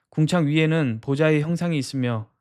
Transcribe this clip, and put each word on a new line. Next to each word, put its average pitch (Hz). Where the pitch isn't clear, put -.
궁창 156
위에는 156
보좌의 151
형상이 165
있으며 123